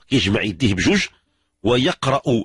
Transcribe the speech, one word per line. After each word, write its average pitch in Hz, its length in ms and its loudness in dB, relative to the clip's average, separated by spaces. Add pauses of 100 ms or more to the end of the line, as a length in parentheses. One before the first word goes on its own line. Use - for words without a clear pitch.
كيجمع 104 340 0
يديه 101 320 0
بجوج 202 320 0 (560)
ويقرأ 131 600 0 (220)